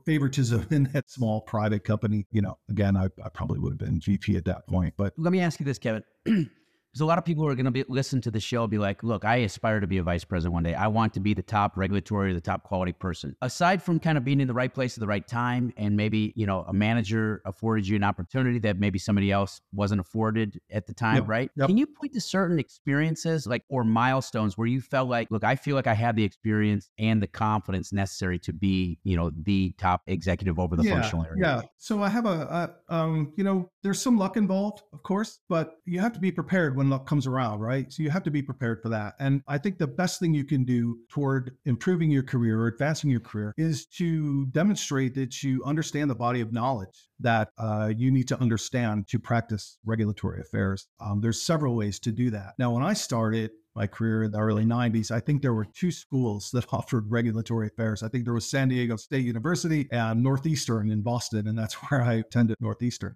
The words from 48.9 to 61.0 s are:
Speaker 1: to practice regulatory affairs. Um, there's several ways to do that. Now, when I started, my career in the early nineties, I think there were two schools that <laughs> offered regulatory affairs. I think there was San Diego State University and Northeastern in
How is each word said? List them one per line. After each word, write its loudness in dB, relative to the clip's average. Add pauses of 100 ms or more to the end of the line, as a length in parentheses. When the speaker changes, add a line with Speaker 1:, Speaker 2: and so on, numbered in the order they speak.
Speaker 1:
to -2
practice -2
regulatory -2
affairs. -2 (120)
Um, -2
there's 0
several 0
ways -2
to -2
do 0
that. -10
Now, 0
when 0
I 0
started, -2 (240)
my -2
career 0
in 0
the -2
early 2
nineties, 2
I 0
think 0
there 2
were 0
two -2
schools -2
that 0
<laughs> -20
offered -2
regulatory 0
affairs. -2
I -4
think -4
there 0
was -2
San 2
Diego 0
State -2
University 0
and 2
Northeastern 0
in 0